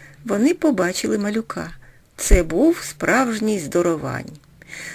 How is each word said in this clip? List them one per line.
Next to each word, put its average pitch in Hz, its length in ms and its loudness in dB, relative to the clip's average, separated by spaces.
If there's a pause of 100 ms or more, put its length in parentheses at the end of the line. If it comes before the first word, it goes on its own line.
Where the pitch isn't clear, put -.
(260)
вони 226 280 2
побачили 214 640 0
малюка. 202 540 -4 (460)
Це 185 260 6
був 214 400 2
справжній 220 760 -2
здоровань. 151 720 -2 (640)